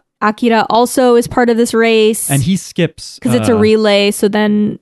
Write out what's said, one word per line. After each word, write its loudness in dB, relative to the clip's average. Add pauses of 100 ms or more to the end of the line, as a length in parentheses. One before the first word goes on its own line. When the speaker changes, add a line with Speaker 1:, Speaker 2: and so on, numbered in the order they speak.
(200)
Speaker 1:
Akira 0
also 2
is 2
part 0
of 0
this -2
race. 0
Speaker 2:
And 0
he -2
skips, -8
Speaker 1:
'Cause -2
it's 0
a 2
Speaker 2:
uh, 0
Speaker 1:
relay, 2
so -2
then, -2